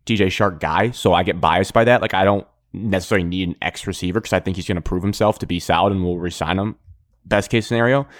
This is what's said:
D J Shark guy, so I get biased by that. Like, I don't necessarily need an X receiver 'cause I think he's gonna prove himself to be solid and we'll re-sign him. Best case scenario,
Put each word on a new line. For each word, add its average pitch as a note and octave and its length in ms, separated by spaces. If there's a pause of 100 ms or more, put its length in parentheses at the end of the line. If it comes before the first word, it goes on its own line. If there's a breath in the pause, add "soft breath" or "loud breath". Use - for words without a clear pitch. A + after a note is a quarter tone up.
D A2+ 120
J F#2+ 140
Shark F#2 280
guy, F2 320
so G#2 220
I F2 100
get F2 180
biased E2+ 340
by A#2 100
that. A#2+ 160
Like, A2 140
I F#2+ 100
don't G2+ 220 (260)
necessarily F#2+ 540
need F2+ 220
an E2+ 140
X - 240
receiver F2+ 340
'cause - 120
I F#2 80
think F#2 160
he's F2+ 100
gonna F2 140
prove F2+ 220
himself G#2 380
to F#2+ 60
be F2 140
solid F#2+ 320
and F#2+ 120
we'll F2 140
re-sign F2 400
him. G#2 180 (500)
Best G2+ 240
case A2+ 160
scenario, B2 400 (140 loud breath)